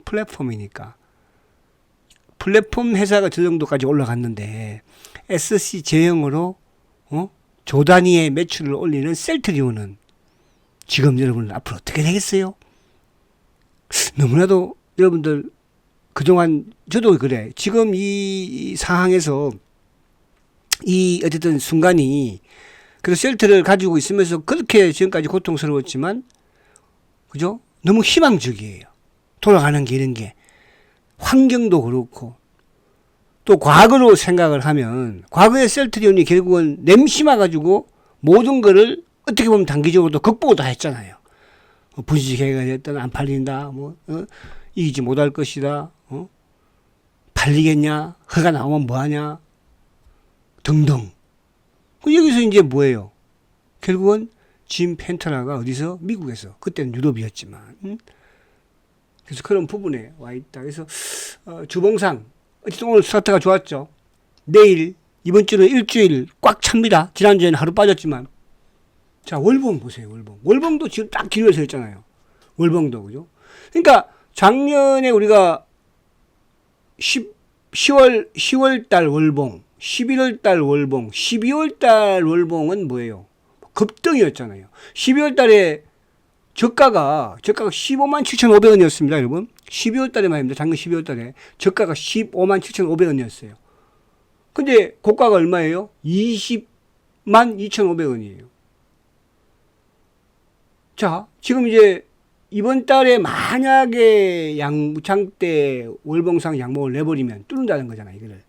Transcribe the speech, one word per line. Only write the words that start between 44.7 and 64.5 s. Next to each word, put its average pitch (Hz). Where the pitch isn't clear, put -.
이기지 143
못할 131
것이다, 143
어? 156
팔리겠냐? 151
허가 170
나오면 147
뭐하냐? 147
등등. 143
그 302
여기서 302
이제 208
뭐예요? 131
결국은 202
짐 175
펜터라가 147
어디서? 135
미국에서. 160
그때는 135
유럽이었지만. 113
음? 202
그래서 131
그런 196
부분에 151
와 123
있다. 131
그래서, 151
어, 165
주봉상 180
어쨌든 233
오늘 220
스타트가 202
좋았죠. 170
내일, 185